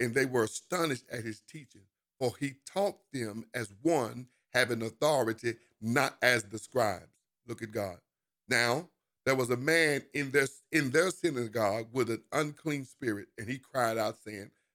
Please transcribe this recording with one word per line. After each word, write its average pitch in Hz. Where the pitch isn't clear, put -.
and 120
they 135
were 123
astonished 151
at 123
his 110
teaching, 123
for 123
he 139
taught 196
them 113
as 110
one 127
having 120
authority, 113
not 123
as 120
the 101
scribes. 98
Look 120
at 110
God. 101
Now, 123
there 135
was 127
a 123
man 147
in 143
their, 135
in 143
their 170
synagogue 113
with 123
an 113
unclean 147
spirit, 110
and 110
he 135
cried 117
out, 110
saying, 107